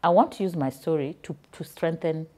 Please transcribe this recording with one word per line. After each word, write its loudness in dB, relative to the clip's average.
I 4
want 6
to -6
use -4
my 0
story -2
to, -8
to -12
strengthen -4